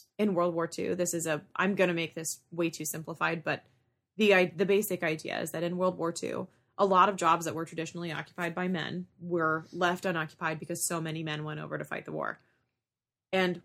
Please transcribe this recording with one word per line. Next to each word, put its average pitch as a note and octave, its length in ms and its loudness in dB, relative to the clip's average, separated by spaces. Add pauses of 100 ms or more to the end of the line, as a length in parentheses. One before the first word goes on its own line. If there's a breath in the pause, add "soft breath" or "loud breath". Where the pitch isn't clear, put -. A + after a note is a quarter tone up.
(200)
in G#3 160 2
World F3 200 2
War E3 120 0
Two, - 280 -4
this F3+ 200 0
is D#3 120 -4
a, D3+ 140 0 (140)
I'm F#3+ 200 2
gonna F#3 180 6
make E3 220 -2
this D#3+ 240 -6 (120)
way E3+ 200 0
too D#3 140 -8
simplified, D#3+ 580 -4
but D3+ 200 -2 (540)
the G3+ 180 6
i-, F#3 200 4
the F#3 100 0
basic G3 380 2
idea D#3+ 380 -2
is D#3+ 100 -6
that D#3+ 120 -4
in F3 140 -2
World F3+ 200 0
War E3 140 -2
Two, - 360 -4 (300)
a G3+ 80 4
lot F#3+ 240 8
of G3 80 0
jobs E3 280 4
that D3 100 -2
were E3 100 -4
traditionally E3 460 -6
occupied E3 440 -6
by F3+ 120 -2
men E3 380 -2 (140)
were D#3+ 520 0
left F3+ 340 0
unoccupied D#3+ 540 -4
because E3+ 280 -4
so E3+ 140 -2
many D#3+ 220 -6
men D3+ 200 -6
went D3+ 160 -8
over D#3 180 -6
to D3+ 80 -6
fight - 200 -8
the - 60 -12
war. B1+ 280 -6 (920)
And F3+ 340 2